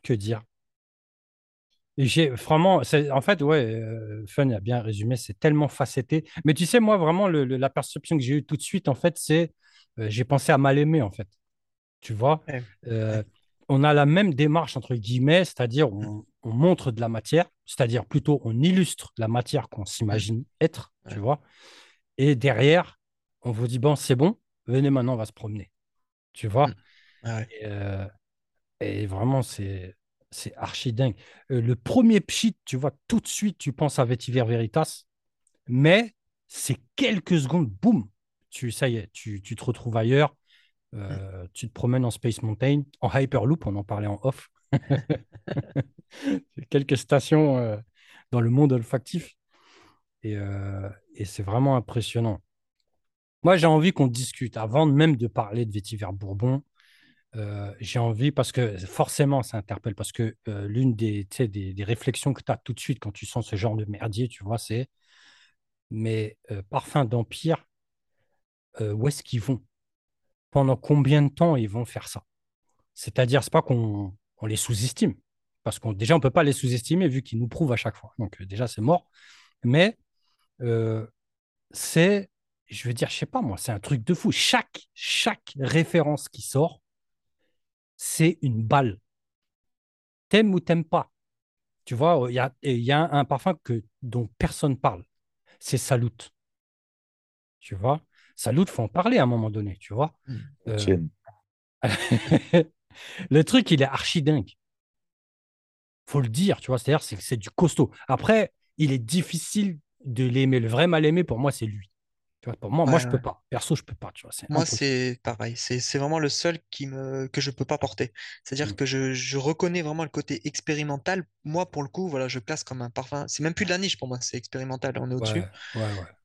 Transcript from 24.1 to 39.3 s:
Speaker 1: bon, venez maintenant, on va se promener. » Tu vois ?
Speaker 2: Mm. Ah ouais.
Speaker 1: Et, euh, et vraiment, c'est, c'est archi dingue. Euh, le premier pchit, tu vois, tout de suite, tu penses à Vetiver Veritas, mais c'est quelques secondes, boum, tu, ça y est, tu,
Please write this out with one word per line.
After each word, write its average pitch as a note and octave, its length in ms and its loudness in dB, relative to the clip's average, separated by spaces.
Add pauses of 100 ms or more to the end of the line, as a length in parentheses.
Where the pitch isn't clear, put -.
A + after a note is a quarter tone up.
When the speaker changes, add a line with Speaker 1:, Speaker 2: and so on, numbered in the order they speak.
Speaker 1:
bon, E3 240 2 (280)
venez C3+ 240 2
maintenant, B2+ 220 2
on A#2 40 -2
va A2 80 -4
se - 80 -18
promener. » G#2 380 -12 (640)
Tu - 140 -8
vois ? B2+ 220 4
Speaker 2:
Mm. - 60 -8 (480)
Ah A2+ 140 -6
ouais. A2 120 -8
Speaker 1:
Et, G#2+ 160 -16
euh, G2 400 -6 (760)
et G#2 280 -4
vraiment, A#2+ 340 0
c'est, G2 540 -10 (360)
c'est - 240 -14
archi - 380 -6
dingue. A#2+ 220 0 (360)
Euh, B2 100 0
le A#2 140 2
premier A3+ 460 6
pchit, - 440 -2
tu C3 120 -6
vois, C#3 140 -2 (160)
tout A#3 120 2
de - 80 -6
suite, - 300 -4
tu C#3 160 -6
penses D3 260 0
à B2+ 60 4
Vetiver A#2+ 400 0
Veritas, A#2 600 -2 (600)
mais E3 480 4 (320)
c'est - 300 -6 (200)
quelques G3 440 2
secondes, C3+ 280 0
boum, C#3+ 400 2 (420)
tu, A#2+ 200 -8
ça C3 180 0
y A2+ 80 -2
est, G#2 160 -10
tu, G#2 280 -10